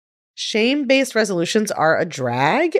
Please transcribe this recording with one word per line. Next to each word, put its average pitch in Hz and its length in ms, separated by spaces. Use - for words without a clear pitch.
Shame-based 262 800
resolutions 214 560
are 156 280
a - 80
drag 147 720